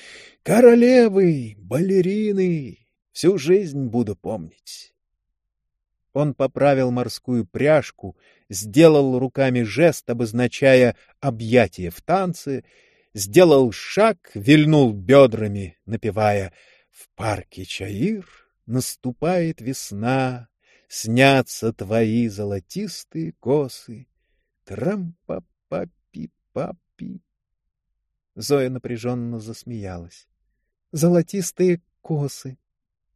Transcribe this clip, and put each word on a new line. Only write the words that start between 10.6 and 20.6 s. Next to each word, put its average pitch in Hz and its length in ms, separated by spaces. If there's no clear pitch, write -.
объятие 110 720
в - 100
танце, 170 640
сделал 131 560
шаг, - 640
вильнул 147 580
бедрами, 104 920
напевая: 104 640
«В - 260
парке 101 480
Чаир 135 640
наступает 151 960
весна, 123 840